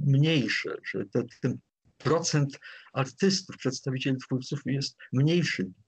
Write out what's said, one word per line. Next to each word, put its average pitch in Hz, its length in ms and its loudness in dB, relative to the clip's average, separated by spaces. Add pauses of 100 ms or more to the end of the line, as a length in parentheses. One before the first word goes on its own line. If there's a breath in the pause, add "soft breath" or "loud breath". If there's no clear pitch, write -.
mniejsze, 139 720 2 (140)
że 98 140 -4
te, 120 180 -2 (180)
ten 127 160 0 (400)
procent 151 600 0 (340 loud breath)
artystów, - 640 0
przedstawicieli 131 600 -2
twórców 131 480 -6
jest 139 320 -4 (160 loud breath)
mniejszy 139 580 2 (160)